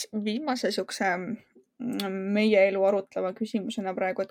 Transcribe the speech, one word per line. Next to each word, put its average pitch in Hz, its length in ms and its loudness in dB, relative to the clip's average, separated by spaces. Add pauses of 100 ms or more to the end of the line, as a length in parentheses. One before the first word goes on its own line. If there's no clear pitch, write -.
(120)
viimase 220 580 -2
siukse, 196 380 -2 (720)
mm, 202 340 -2 (140)
meie 208 400 6
elu 196 160 2
arutleva 190 500 0
küsimusena 208 580 -4
praegu, 190 300 -2
et - 80 -10